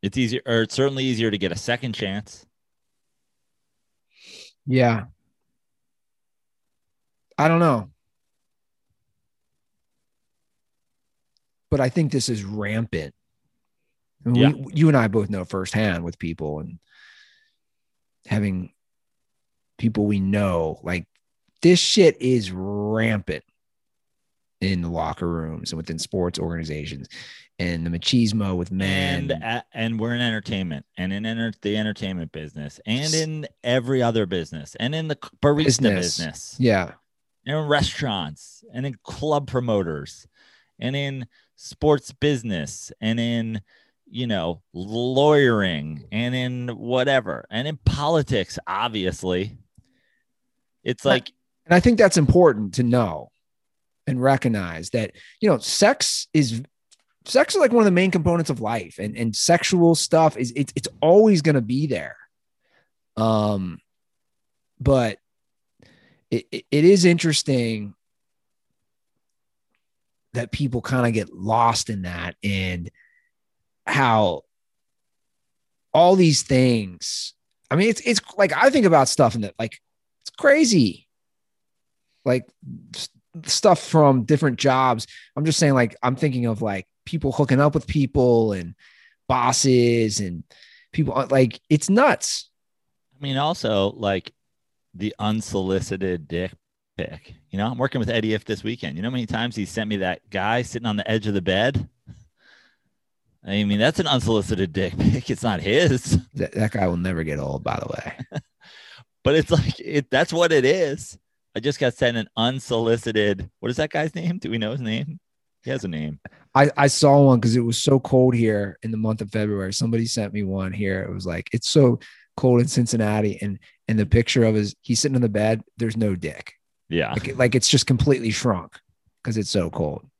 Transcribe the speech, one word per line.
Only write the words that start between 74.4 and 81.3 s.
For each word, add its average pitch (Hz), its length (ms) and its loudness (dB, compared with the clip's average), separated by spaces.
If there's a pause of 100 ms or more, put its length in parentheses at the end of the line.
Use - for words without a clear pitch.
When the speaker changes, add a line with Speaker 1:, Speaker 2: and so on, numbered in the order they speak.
Speaker 2:
all 175 220 6
these 165 260 4
things, 117 920 0 (360)
I 135 60 0
mean, 202 120 4
it's, 233 120 0
it's 233 200 0 (160)
like, 196 160 4
I 190 180 6
think 262 140 4
about 156 240 6
stuff 120 280 4
and 110 80 -4
that, 98 160 -10
like, 113 180 -6 (440)
it's - 80 -16
crazy. 233 760 4 (1200)